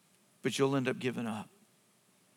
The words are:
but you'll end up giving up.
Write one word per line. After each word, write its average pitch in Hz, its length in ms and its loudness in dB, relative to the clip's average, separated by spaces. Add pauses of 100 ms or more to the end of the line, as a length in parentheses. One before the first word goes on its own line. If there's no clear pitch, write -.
(420)
but 127 180 0
you'll 139 160 4
end 127 140 2
up 123 100 -2
giving 120 260 -4
up. 107 220 -6 (880)